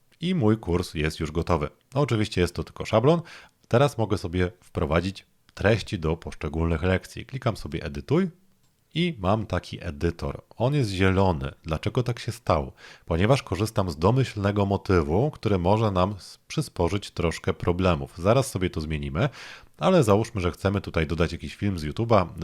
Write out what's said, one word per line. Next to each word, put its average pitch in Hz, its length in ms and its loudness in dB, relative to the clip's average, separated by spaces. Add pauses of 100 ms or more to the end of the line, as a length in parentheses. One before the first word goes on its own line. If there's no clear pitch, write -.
(200)
i 180 160 -2
mój 110 220 4
kurs 90 360 -2
jest 78 260 -2
już 78 120 -4
gotowy. 80 380 0 (260)
No, 139 60 0
oczywiście 107 400 0
jest 85 140 0
to 80 80 -6
tylko - 220 -12
szablon. 156 360 4 (460)
Teraz 127 300 2
mogę 104 200 0
sobie 87 340 -2 (120)
wprowadzić 87 600 -2 (280)
treści 101 460 0
do 78 180 -2
poszczególnych 80 640 -2
lekcji. - 420 -2
Klikam 123 320 -4
sobie - 260 -8
edytuj. 170 460 -2 (640)
I 165 260 -2
mam 98 260 0
taki - 400 -6
edytor. 80 560 -4 (160)
On 127 160 2
jest 127 160 2
zielony. 92 600 4 (120)
Dlaczego 104 400 -2
tak 117 160 -4
się - 120 -6
stało? 73 420 0 (320)
Ponieważ 104 380 2
korzystam 95 480 -2
z 71 60 -10
domyślnego 104 680 2
motywu, 95 640 2
który 101 260 -2
może 101 340 2
nam 92 260 2
s-, - 300 -20
przysporzyć 95 640 -2
troszkę 85 420 -2
problemów. 87 640 0
Zaraz 113 340 2
sobie 90 180 -2
to 82 120 -6
zmienimy, 76 480 -4 (480)
ale 180 260 4
załóżmy, 107 380 2
że 98 100 0
chcemy 98 300 -2
tutaj 82 260 -2
dodać 82 240 0
jakiś 73 240 -10
film 98 240 -2
z 76 60 -6
YouTube'a. 104 420 2 (160)